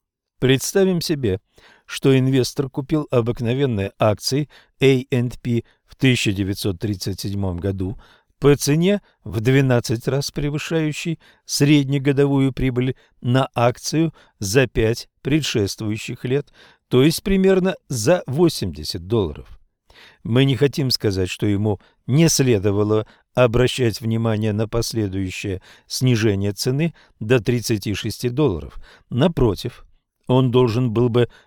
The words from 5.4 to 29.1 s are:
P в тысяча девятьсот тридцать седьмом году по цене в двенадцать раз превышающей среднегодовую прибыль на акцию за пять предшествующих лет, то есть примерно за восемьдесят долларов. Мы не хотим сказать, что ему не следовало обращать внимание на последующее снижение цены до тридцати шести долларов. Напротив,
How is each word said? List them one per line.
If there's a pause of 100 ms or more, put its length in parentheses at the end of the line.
P (220)
в
тысяча
девятьсот
тридцать
седьмом
году (400)
по
цене (220)
в
двенадцать
раз
превышающей (260)
среднегодовую
прибыль (260)
на
акцию (260)
за
пять (140)
предшествующих
лет, (380)
то
есть
примерно (120)
за
восемьдесят
долларов. (640)
Мы
не
хотим
сказать,
что
ему (280)
не
следовало (260)
обращать
внимание
на
последующее (260)
снижение
цены (280)
до
тридцати
шести
долларов. (320)
Напротив, (420)